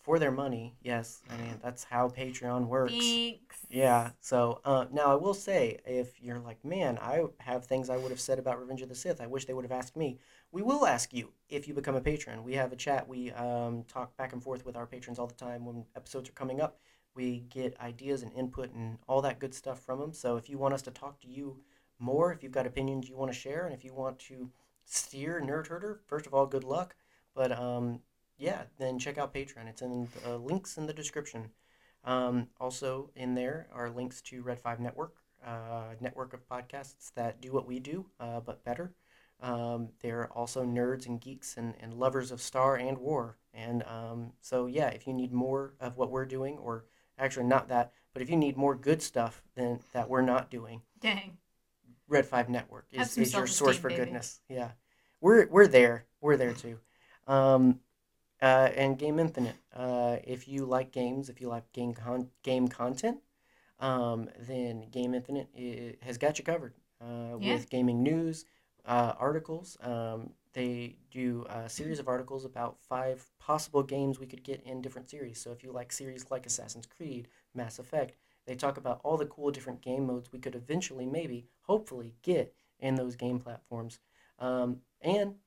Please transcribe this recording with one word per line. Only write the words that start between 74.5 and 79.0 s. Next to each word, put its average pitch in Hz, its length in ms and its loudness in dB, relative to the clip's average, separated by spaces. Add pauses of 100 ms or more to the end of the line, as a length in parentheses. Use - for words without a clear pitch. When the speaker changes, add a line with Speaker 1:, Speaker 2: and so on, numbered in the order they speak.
Speaker 1:
in 131 200 -10
different 127 280 -12
series. 127 300 -12
So 123 120 -12
if 117 120 -16
you 131 80 -14
like 123 180 -10
series 131 400 -10
like 127 160 -4
Assassin's 117 400 -6
Creed, 123 420 -10 (260)
Mass 117 240 -8
Effect, 127 380 -2 (300)
they 127 80 -8
talk 139 220 -2
about 127 260 -4